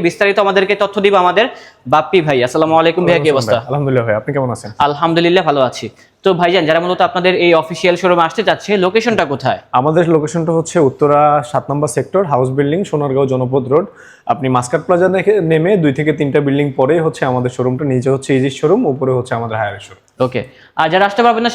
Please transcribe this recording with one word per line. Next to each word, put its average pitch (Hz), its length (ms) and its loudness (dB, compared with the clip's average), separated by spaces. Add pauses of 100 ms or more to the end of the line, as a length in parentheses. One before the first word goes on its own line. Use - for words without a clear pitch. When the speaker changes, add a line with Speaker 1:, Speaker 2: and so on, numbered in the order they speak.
Speaker 1:
বিস্তারিত 196 380 0
আমাদেরকে 196 380 2
তথ্য 202 220 -2
দিবে 202 200 4
আমাদের 180 220 2 (460)
বাপ্পি 156 340 2
ভাই। 143 200 2
আসসালামু 160 340 0
আলাইকুম 165 240 2
ভাইয়া, 170 200 2
কি 156 40 0
Speaker 2:
ওয়ালাইকুম 143 80 4
Speaker 1:
অবস্থা? 117 220 0
Speaker 2:
আসসালাম 131 240 -4
ভাই। 135 100 -2
আলহামদুলিল্লাহ 123 140 0
ভাই, 107 140 0
আপনি 127 140 -8
কেমন 131 220 -2
আছেন? - 140 -12 (160)
Speaker 1:
আলহামদুলিল্লাহ, 165 640 2
ভালো 143 120 2 (100)
আছি। - 160 -10 (380)
তো 196 60 4 (100)
ভাইজান, 175 280 2
যারা 160 160 2
মূলত 180 240 -2
আপনাদের 180 240 0 (120)
এই 175 80 4 (100)
অফিসিয়াল 175 380 -2
শোরুমে 175 280 2
আসতে 214 200 -6
চাচ্ছে, 165 220 -2 (140)
লোকেশনটা 208 480 0
কোথায়? 131 260 -2 (140)
Speaker 2:
আমাদের 156 320 2 (100)
লোকেশনটা 160 440 -2
হচ্ছে 160 180 -4 (120)
উত্তরা 143 320 2 (300)
সাত 135 200 -4
নম্বর 147 260 -2
সেক্টর, 143 260 -2 (100)
হাউস 131 240 0
বিল্ডিং, 143 240 0 (100)
সোনারগাঁও 139 420 -2
জনপদ 127 400 -2
রোড। 175 140 2 (460)
আপনি 131 140 -4 (100)
মাস্কাট 127 300 -2
প্লাজা 180 300 2
দেখে 190 160 2 (180)
নেমে 160 200 2 (120)
দুই 147 160 2
থেকে 151 220 0
তিনটা 143 260 0
বিল্ডিং 143 200 0 (120)
পরেই 143 280 2
হচ্ছে 160 240 -6
আমাদের 127 260 -2
শোরুমটা, 127 360 -2
নিচে 127 220 -2
হচ্ছে 135 240 -4
ইজি 135 120 -2 (100)
শোরুম, 180 200 2 (120)
উপরে 127 260 -2
হচ্ছে 123 160 -6
আমাদের 113 260 -4
হায়ার 101 260 -6
শোরুম। - 160 -20 (240)
Speaker 1:
ওকে, 123 140 -4 (400)
আর 160 120 2
যারা 190 160 4
আসতে 202 180 -2
পারবেন 226 200 2
না, 233 80 -2